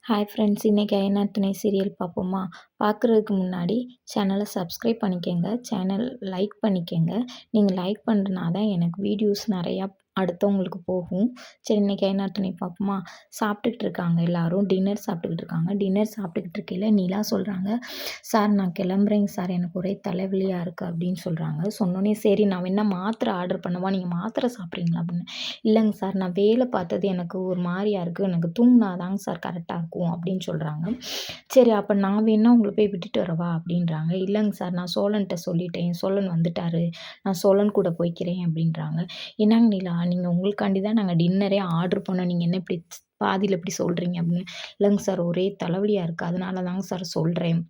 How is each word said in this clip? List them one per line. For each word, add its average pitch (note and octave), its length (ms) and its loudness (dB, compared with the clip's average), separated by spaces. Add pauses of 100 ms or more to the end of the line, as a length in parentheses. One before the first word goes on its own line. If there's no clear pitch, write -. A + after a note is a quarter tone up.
ஹாய் G#3 220 0
ஃப்ரெண்ட்ஸ், G#3 400 0
இன்னைக்கு G#3 300 4
ஐயனார் G3+ 360 2
துணை G3 220 0
சீரியல் G3 400 0
பார்ப்போமா? F#3 480 -4 (380)
பார்க்குறதுக்கு G#3+ 540 2
முன்னாடி F#3 440 0 (280)
சேனலை G3 400 0
சப்ஸ்கிரைப் A3 560 -4
பண்ணிக்கங்க, F3+ 600 -2
சேனல் G3 460 -2 (160)
லைக் F#3+ 360 -4
பண்ணிக்கங்க. F3 520 0 (380)
நீங்க G3+ 240 4
லைக் - 320 -4
பண்றனால F#3+ 460 0
தான் G#3 200 0
எனக்கு E3+ 320 0
வீடியோஸ் G#3 460 0
நிறையா F#3 360 -2 (300)
அடுத்தவங்களுக்கு F#3 720 0
போகும். F3+ 420 0 (340)
சரி, G#3+ 180 0
இன்னைக்கு G3+ 260 0
ஐயனார் G3 280 0
துணை F#3+ 180 -2
பார்ப்போமா? F#3+ 460 -4 (360)
சாப்பிட்டுக்கிட்டு G#3 500 -2
இருக்காங்க E3+ 380 0
எல்லாரும், E3+ 440 2
டின்னர் F#3+ 360 2
சாப்பிட்டுக்கிட்டு E3+ 400 -4
இருக்காங்க. E3 320 -2
டின்னர் G3+ 380 0
சாப்பிட்டுக்கிட்டு F#3 460 -8
இருக்கையில G3+ 340 -4
நிலா F#3+ 300 2
சொல்றாங்க, G3 480 -2 (520)
"சார், G#3 300 2
நான் F#3+ 220 2
கிளம்புறேங்க G3+ 560 2
சார், F#3 200 -4
எனக்கு F3+ 300 -2
ஒரே F#3 140 -2 (100)
தலைவலியா F#3+ 580 -2
இருக்கு" F3 240 -8
அப்படின்னு F3 360 -4
சொல்றாங்க. D#3+ 400 -4 (120)
சொன்னோனே, F#3+ 400 0
"சரி, G#3 320 4
நான் F3+ 180 0
வேணா G3 240 0
மாத்திரை G3+ 460 0
ஆர்டர் F3+ 260 -2
பண்ணவா? F3+ 300 -2
நீங்க F#3 240 -2
மாத்திரை A3 360 -2
சாப்பிட்றீங்களா?" E3+ 500 -4
அப்படின்னு. F3 260 -4 (380)
"இல்லைங்க A3 280 4
சார், G3 220 -4
நான் F#3 180 -2
வேலை G#3+ 360 4
பார்த்தது F#3 400 -2
எனக்கு F3+ 360 -4
ஒரு F3+ 180 -2
மாதிரியா F#3 400 -2
இருக்கு. E3+ 220 -4
எனக்கு E3+ 300 0
தூங்குனாதாங்க G3 680 4
சார் - 240 -6
கரெக்டா F3 340 -6
இருக்கும்" E3+ 340 -4
அப்படின்னு F3+ 340 -4
சொல்றாங்க. D#3 400 -4 (640)
"சரி, B3 220 8
அப்ப G#3 240 2
நான் G3+ 320 2
வேணா A3 220 6
உங்களை A3+ 280 8
போய் G#3 140 4
விட்டுட்டு G3+ 320 -4
வரவா?" E3+ 320 0
அப்படின்றாங்க. E3 640 0
"இல்லைங்க G3+ 320 0
சார், F#3 240 -4
நான் F3 200 -4
சோழன்ட்ட G3+ 480 0
சொல்லிட்டேன், F3 500 -2
சோழன் F#3+ 400 0
வந்துட்டாரு, E3+ 540 0 (360)
நான் G3 120 -2
சோழன் G3+ 380 4
கூட G3 180 2
போய்க்கிறேன்" F3 540 -2
அப்படின்றாங்க. D#3+ 580 -2 (360)
"என்னங்க A3+ 300 6
நிலா, F#3 340 0
நீங்க F3+ 280 0
உங்களுக்காண்டி F#3+ 520 2
தான் G#3 120 0
நாங்க G3 220 2
டின்னரே F#3+ 440 4 (100)
ஆர்டர் F3+ 320 0
பண்ணோம், F3+ 240 -2
நீங்க F3 180 0
என்ன F3 140 2
இப்படி F3+ 200 -4 (420)
பாதியில G3 380 2
இப்படி F#3 180 -6
சொல்றீங்க?" F3+ 420 -2
அப்படின்னு. F3 280 -2 (240)
"இல்லைங்க G3+ 280 2
சார், F#3 240 -2
ஒரே E3+ 240 0 (120)
தலைவலியா F#3+ 460 0
இருக்கு, E3+ 220 -6
அதனால F#3 380 -4
தாங்க F3+ 180 -4
சார் F#3 280 -6
சொல்றேன்" E3+ 600 0